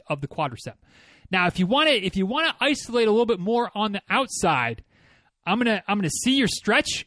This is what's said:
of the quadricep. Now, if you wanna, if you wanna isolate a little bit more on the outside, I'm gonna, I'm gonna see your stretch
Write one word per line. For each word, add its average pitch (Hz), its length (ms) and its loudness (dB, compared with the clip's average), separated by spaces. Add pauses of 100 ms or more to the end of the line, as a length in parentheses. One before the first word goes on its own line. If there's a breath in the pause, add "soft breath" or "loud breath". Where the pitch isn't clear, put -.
of 147 140 -4
the 139 80 -8
quadricep. 127 460 -6 (560 soft breath)
Now, 180 160 2
if 175 120 -2
you 185 80 2
wanna, 285 240 4
if 190 260 0
you 190 100 0
wanna 294 340 -2
isolate 240 480 0
a - 20 4
little 226 160 4
bit 214 140 -2
more 226 340 0
on 208 180 -2
the 196 160 -6
outside, 156 760 0 (640 soft breath)
I'm 196 120 0
gonna, 226 300 0
I'm 208 100 0
gonna 170 120 0
see 262 260 0
your 247 120 2
stretch - 580 0